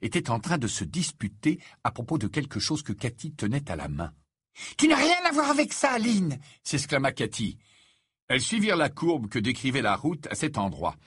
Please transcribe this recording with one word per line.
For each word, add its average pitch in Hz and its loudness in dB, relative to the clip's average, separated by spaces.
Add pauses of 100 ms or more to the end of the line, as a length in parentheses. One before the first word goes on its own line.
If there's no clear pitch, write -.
étaient 143 -2
en 113 0
train 170 0
de 120 0
se 98 -4
disputer - -2 (240)
à 117 0
propos 123 -4
de - -2
quelque 147 -4
chose 151 -2
que 107 -6
Katy 131 -6
tenait 139 -2
à 85 -4
la 73 -8
main. « 73 -6 (640)
Tu 302 6
n'as 302 6
rien 339 4
à 330 4
voir 285 2
avec 294 2
ça, 262 2
Lynn !» 196 2 (240)
s'exclama 139 0
Katy. 110 -4 (680)
Elles 127 4
suivirent 208 2
la 151 4
courbe 156 0
que 127 -4
décrivait 123 0
la 101 4
route 156 -4
à 104 -6
cet 147 -4
endroit. 87 -2 (100)